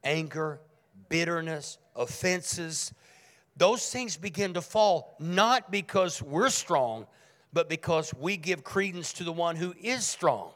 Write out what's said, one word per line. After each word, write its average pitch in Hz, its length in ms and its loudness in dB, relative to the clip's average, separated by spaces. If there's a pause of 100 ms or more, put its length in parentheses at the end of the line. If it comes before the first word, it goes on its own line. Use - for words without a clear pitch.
anger, 156 580 -2 (480)
bitterness, 160 680 -2 (160)
offenses, 165 960 -2 (640)
those 208 320 4
things 240 280 -6
begin 185 380 -4
to 175 60 0
fall, 202 600 2
not 190 500 4
because 190 500 0
we're 175 300 0
strong, 117 560 0 (480)
but 160 140 2
because 160 460 0
we 165 220 -2
give 175 280 -4
credence 180 480 -4
to - 120 -8
the 165 80 -4
one 170 240 0
who 175 240 -4
is 233 260 -2
strong. 104 500 0